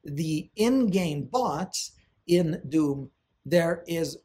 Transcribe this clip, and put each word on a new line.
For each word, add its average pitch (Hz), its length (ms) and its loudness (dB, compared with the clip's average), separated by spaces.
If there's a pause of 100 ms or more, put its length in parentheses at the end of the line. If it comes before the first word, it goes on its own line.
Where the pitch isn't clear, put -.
the 156 520 -4
in-game 190 760 2
bots 185 600 -2 (360)
in 170 400 2
Doom, 139 440 0 (340)
there 170 420 2
is 165 380 -4